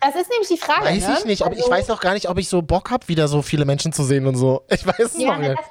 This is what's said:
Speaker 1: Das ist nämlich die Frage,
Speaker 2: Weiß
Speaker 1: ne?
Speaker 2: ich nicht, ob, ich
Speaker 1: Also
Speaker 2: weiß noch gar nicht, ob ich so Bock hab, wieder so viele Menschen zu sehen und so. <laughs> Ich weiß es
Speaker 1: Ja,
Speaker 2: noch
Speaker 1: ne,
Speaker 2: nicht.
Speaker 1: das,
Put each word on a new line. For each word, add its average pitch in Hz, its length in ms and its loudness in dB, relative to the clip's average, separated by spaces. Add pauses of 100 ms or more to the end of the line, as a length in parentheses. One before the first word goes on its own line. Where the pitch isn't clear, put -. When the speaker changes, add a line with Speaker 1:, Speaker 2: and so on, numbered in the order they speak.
Speaker 1:
Das 277 140 2
ist 349 160 -2
nämlich 453 180 0
die 339 80 2
Frage, 302 280 0
Speaker 2:
Weiß 185 220 0
Speaker 1:
ne? 233 120 2
Speaker 2:
ich 392 60 -2
nicht, 196 200 0
ob, 175 80 0
ich 220 60 -6
Speaker 1:
Also 247 120 2
Speaker 2:
weiß - 160 0
noch 226 140 -2
gar 185 120 2
nicht, 202 160 -4
ob 180 100 -4
ich 185 100 -4
so 180 140 0
Bock 170 260 -2
hab, 247 180 -2
wieder 156 200 2
so 147 160 0
viele 147 220 0
Menschen 143 280 0
zu 151 100 -2
sehen 135 240 2
und 131 80 2
so. 131 300 2
<laughs> - 60 -12
Ich 175 140 0
weiß 185 140 0
es 233 180 0
Speaker 1:
Ja, 214 160 0
Speaker 2:
noch - 60 -4
Speaker 1:
ne, 143 100 0
Speaker 2:
nicht. - 100 -2
Speaker 1:
das, 311 120 -8